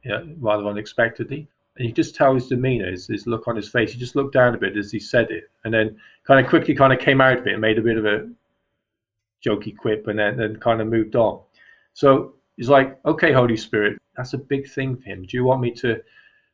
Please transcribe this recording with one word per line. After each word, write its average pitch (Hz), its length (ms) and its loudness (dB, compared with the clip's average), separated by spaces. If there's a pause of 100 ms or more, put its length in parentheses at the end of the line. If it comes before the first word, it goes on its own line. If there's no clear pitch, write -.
you 123 60 -8
know, 147 280 -8
rather 104 280 0
unexpectedly. 113 840 -4 (280)
And 123 120 -6
you 113 60 -8
just 160 200 -2
tell 135 200 4
his 127 140 -2
demeanor, 123 420 -2
his, 90 160 -10
his 104 200 -8
look 113 220 -4
on 117 80 -4
his 104 120 -10
face, 110 240 -2
he 117 60 -14
just 123 180 -8
looked 139 180 -4
down 123 200 4
a 113 40 -8
bit 95 180 -4
as 104 140 -8
he 107 100 -6
said 117 300 -2
it, - 200 -12 (140)
and 113 80 -4
then 110 240 0 (300)
kinda 131 200 6
quickly 147 300 2
kinda 131 200 6
came 135 240 2
out 131 180 4
of - 80 -6
it 101 60 -2
and 95 80 -4
made 110 180 2
a 110 40 -2
bit 113 140 2
of 110 80 -2
a 107 240 -2 (1160)
jokey 107 300 -2
quip 107 320 -4
and 107 120 -4
then, 107 180 0
then 107 240 -4
kinda 113 240 0
moved 110 320 -2
on. 107 240 0 (540)
So 135 400 2 (220)
he's 117 120 -8
like, 135 380 4
"Okay, - 260 2
Holy 120 240 2
Spirit, 104 420 -2 (180)
that's 127 180 -10
a 139 40 -4
big 139 300 -6
thing 135 280 -6
for - 80 -18
him. 92 180 -14
Do 92 140 -10
you 123 80 -2
want 127 180 2
me 120 100 -2
to 117 300 -4 (520)